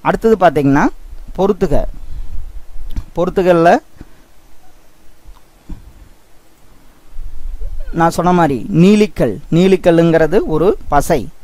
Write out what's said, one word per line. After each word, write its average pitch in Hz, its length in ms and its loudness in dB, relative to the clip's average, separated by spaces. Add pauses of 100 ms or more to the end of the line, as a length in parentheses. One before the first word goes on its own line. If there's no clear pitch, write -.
அடுத்தது 208 380 2
பாத்தீங்கன்னா 143 400 2 (520)
பொறுத்துக. 185 380 0 (1400)
பொறுத்துகள்ல 175 520 2 (4000)
நான் 165 160 0
சொன்ன 175 240 0
மாதிரி 143 180 0 (240)
நீலிக்கல், 196 540 2 (200)
நீலிக்கல்லுங்கிறது 170 840 4 (180)
ஒரு 160 120 2 (260)
பசை. 143 280 0 (220)